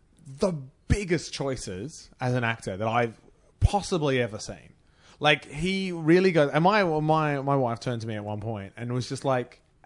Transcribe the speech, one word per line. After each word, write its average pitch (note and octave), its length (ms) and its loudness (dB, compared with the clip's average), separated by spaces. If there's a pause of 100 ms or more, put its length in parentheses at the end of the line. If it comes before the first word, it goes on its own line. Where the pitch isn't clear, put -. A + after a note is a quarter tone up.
(400)
the F#3+ 140 2 (340)
biggest F3+ 440 0
choices B2+ 800 -8 (100)
as B2+ 140 0
an B2 100 0
actor A2+ 320 -2
that G#2 120 -2
I've A#2 340 0 (380)
possibly D3+ 600 -2
ever A2 200 -4
seen. D2+ 340 -16 (460)
Like, D3+ 260 2
he F#3 460 -4
really F3 400 6
goes, D3+ 200 4
and D3+ 120 4
my, G3+ 200 6
my, D#3 580 2
my C#3 140 2
wife A#2 240 0
turned A#2+ 220 -4
to A2 60 -8
me A2+ 80 -4
at G#2 100 -6
one G#2 160 -6
point G#2 340 -8
and A#2+ 180 -6
was B2 140 -2
just C3 180 -6
like, B2+ 360 -2 (240)